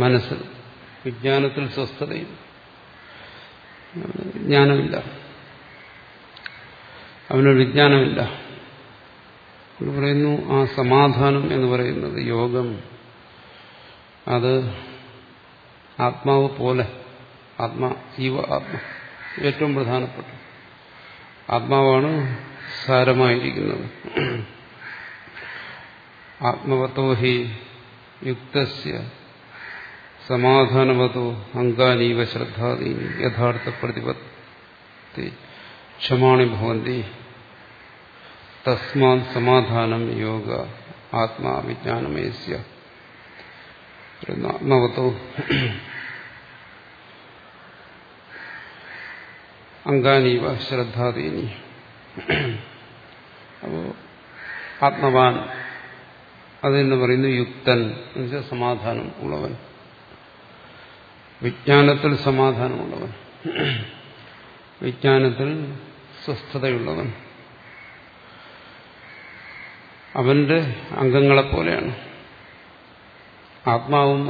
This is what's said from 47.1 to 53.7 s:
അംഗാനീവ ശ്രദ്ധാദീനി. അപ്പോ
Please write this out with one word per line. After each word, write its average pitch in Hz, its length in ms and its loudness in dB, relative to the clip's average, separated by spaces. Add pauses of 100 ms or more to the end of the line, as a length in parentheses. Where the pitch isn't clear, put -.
അംഗാനീവ 135 720 4
ശ്രദ്ധാദീനി. 117 880 -4 (2250)
അപ്പോ 82 180 -6 (1000)